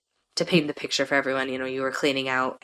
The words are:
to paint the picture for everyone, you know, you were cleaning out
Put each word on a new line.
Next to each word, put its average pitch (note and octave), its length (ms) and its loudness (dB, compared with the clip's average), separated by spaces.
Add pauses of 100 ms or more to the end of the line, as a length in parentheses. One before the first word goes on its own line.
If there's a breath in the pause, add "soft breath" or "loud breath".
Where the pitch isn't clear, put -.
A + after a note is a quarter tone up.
(360)
to E3 100 0
paint D#3+ 220 4
the D3 60 -2
picture - 320 -2
for C#3+ 100 0
everyone, C3+ 340 0
you C3 80 -4
know, C3 80 -4
you C3 160 -4
were C3 100 0
cleaning C3+ 380 0
out C3 340 0